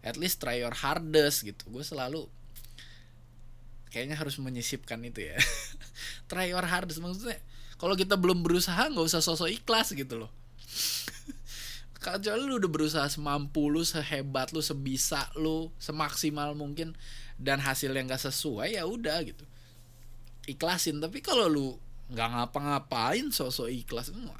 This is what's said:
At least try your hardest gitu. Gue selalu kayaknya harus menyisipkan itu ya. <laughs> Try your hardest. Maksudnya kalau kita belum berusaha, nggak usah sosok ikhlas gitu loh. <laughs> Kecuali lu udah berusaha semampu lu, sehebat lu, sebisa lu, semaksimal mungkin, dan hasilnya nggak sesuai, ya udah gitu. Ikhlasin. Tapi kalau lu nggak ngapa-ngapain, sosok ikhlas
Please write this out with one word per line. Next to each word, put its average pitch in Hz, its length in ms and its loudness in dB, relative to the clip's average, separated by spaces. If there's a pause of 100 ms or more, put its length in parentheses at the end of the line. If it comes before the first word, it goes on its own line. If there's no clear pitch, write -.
At 113 120 -4
least 165 280 0
try 123 160 0
your 117 160 -2
hardest 156 720 6
gitu. - 240 -10
Gue 127 120 -8
selalu 147 440 -4 (1600)
kayaknya 135 300 -4
harus 143 200 -2
menyisipkan 123 640 -4
itu 110 300 -8
ya. 95 40 -4 (460)
<laughs> - 480 -12
Try 180 220 0
your 180 100 2
hardest. 175 380 0
Maksudnya 190 380 -4 (400)
kalau 185 180 4
kita 190 220 6
belum 175 260 6
berusaha, 180 460 6
nggak 170 140 4
usah 165 180 4
sosok 165 260 2
ikhlas 226 460 4
gitu 123 320 -4
loh. - 40 -12 (840)
<laughs> - 880 -12
Kecuali 208 440 0
lu 254 140 2
udah 180 100 4
berusaha 151 400 2
semampu 147 560 0
lu, 156 160 4
sehebat 139 720 0
lu, 156 80 0
sebisa 139 720 0
lu, 160 360 0 (100)
semaksimal 147 760 0
mungkin, 151 400 -6 (460)
dan 139 180 4
hasilnya 135 480 2
nggak 127 240 -2
sesuai, 156 480 -2
ya 170 80 -2
udah 185 380 0
gitu. - 180 -12 (1040)
Ikhlasin. 160 560 2
Tapi 175 160 -6
kalau 247 300 6
lu 143 180 4 (420)
nggak 113 260 0
ngapa-ngapain, 143 920 2
sosok 127 400 0
ikhlas 123 420 -4 (280)